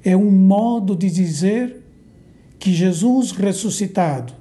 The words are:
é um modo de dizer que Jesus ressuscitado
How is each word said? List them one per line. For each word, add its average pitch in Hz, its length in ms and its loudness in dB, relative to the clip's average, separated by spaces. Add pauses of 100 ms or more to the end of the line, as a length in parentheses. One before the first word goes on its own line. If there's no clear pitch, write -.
é 185 140 2
um 208 120 2
modo 196 680 2
de 185 120 -2
dizer 185 720 -2 (800)
que 185 140 0
Jesus 190 580 0
ressuscitado 185 1080 -4